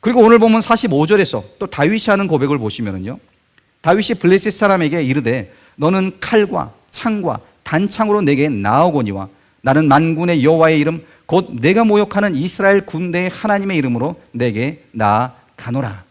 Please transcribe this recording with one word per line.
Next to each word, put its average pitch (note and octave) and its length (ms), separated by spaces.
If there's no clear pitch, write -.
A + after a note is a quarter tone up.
그리고 A#3+ 200
오늘 A3+ 160
보면 A3 240
사십오 F3+ 460
절에서 F#3 360
또 G3+ 80
다윗이 F#3 420
하는 G3 200
고백을 C#3+ 320
보시면은요, G#2 580
다윗이 G3+ 380
블레셋 F#3+ 340
사람에게 F3 480
이르되, B2+ 500
"너는 F#3 420
칼과 F#3 560
창과 F#3+ 480
단창으로 G#3 540
내게 C#3+ 260
나아오거니와 A2 800
나는 C#3+ 280
만군의 E3 520
여호와의 D#3+ 380
이름, D#3 260
곧 F#3 240
내가 F#3 240
모욕하는 G#3 520
이스라엘 G3 500
군대의 F3+ 440
하나님의 G3 480
이름으로 C3+ 440
내게 B2 600
나아가노라." A2+ 1200